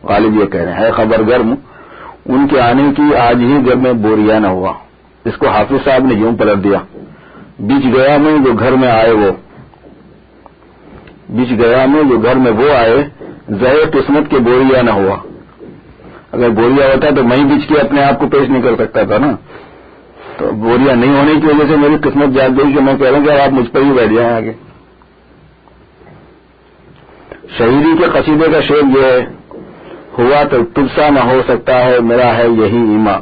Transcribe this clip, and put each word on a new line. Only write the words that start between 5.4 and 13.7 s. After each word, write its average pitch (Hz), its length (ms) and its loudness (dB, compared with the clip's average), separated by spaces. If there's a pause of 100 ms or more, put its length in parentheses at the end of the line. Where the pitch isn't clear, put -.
حافظ 107 360 -2
صاحب 131 200 2
نے 127 100 2
یوں 110 220 -2
پلٹ 104 280 0
دیا، 98 140 2 (800)
"بچ 131 260 -2
گیا 131 340 2
میں 151 260 2
جو 127 80 2
گھر 113 200 0
میں 131 160 2
آئے 113 240 2
وہ، 104 200 2 (2000)
بچ 120 220 -4
گیا 123 360 2
میں 151 160 2
جو 123 160 2
گھر 117 160 0
میں 127 180 0
وہ 127 240 0
آئے، 120 320 0 (400)
زہر 131 440 0